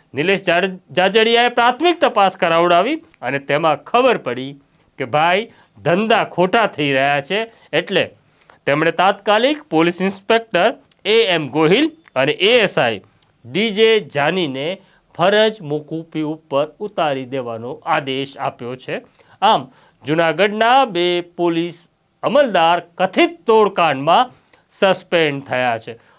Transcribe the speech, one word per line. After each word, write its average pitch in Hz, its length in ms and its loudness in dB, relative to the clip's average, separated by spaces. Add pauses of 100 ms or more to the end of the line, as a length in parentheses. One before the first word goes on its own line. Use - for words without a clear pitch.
(140)
નિલેશ 180 300 -2
જાડ-, 180 480 0
જાજડિયાએ 220 560 2
પ્રાથમિક 247 520 0
તપાસ 214 360 2
કરાવડાવી 175 680 2 (200)
અને 127 160 -4
તેમાં 147 460 -2
ખબર 240 340 2
પડી 135 420 -8 (380)
કે 135 60 -6
ભાઈ 175 480 -2 (300)
ધંધા 190 420 0
ખોટા 185 420 0
થઈ 151 260 -4
રહ્યા 139 280 0
છે, 214 320 -6 (200)
એટલે 165 380 -2 (560)
તેમણે 156 240 0
તાત્કાલિક 208 720 0
પોલીસ 170 400 -2
ઇન્સ્પેક્ટર 214 720 0 (300)
એ 220 180 4
એમ 170 260 -2
ગોહિલ 165 420 2 (260)
અને 135 160 2
એ 220 260 2
એસ 202 200 0
આઈ 117 220 0 (440)
ડી 180 260 -4
જે 220 300 2
જાનીને 151 800 -4 (380)
ફરજ 214 440 0
મોકૂફી 156 600 -8
ઉપર 151 460 -4 (120)
ઉતારી 156 440 -4
દેવાનો 120 480 -10 (140)
આદેશ 135 520 -6
આપ્યો 131 380 -8
છે. 160 240 -10 (420)
આમ 185 300 0 (320)
જૂનાગઢના 202 800 2
બે 175 360 -2
પોલીસ 170 680 -6 (340)
અમલદાર 175 600 2 (160)
કથિત 311 480 -2
તોડકાંડમાં 196 840 2 (400)
સસ્પેન્ડ 165 760 -2
થયા 127 340 -2
છે. 113 200 -16 (200)